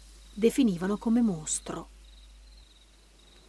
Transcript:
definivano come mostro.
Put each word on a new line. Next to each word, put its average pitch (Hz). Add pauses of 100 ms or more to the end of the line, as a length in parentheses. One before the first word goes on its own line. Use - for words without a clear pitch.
(320)
definivano 208
come 233
mostro. 170 (1600)